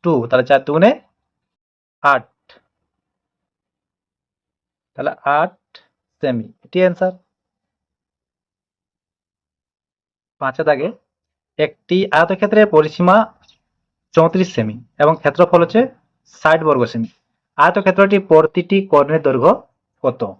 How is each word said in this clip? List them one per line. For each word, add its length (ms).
টু, 220
তাহলে 200
চার 180
দুগুণে 380
আট, 260
তাহলে 140
আট 260
সেমি, 380
এটি 180
অ্যান্সার। 340
পাঁচের 240
দাগে 240
একটি 520
আয়তক্ষেত্রের 560
পরিসীমা 680
চৌত্রিশ 360
সেমি 340
এবং 160
ক্ষেত্রফল 460
হচ্ছে 260
ষাট 300
বর্গ 220
সেমি। 240
আয়তক্ষেত্রটি 600
প্রতিটি 680
কর্ণের 360
দৈর্ঘ্য 400
কত? 360